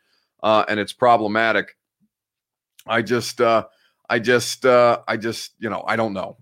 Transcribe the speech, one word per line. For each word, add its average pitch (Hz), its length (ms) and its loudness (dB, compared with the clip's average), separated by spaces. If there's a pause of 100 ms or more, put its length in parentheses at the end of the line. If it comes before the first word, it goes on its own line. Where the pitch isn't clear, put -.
(440)
Uh, 107 240 2
and 107 120 -4
it's 101 140 -6
problematic. 110 840 0 (1080)
I 113 160 0
just, 117 380 -4
uh, 113 260 2 (440)
I 120 100 0
just, 120 460 0
uh, 120 420 4
I 110 80 -4
just, 110 440 -10
you 110 100 -8
know, 92 180 -8
I 107 80 -2
don't 110 160 -2
know. 95 300 -10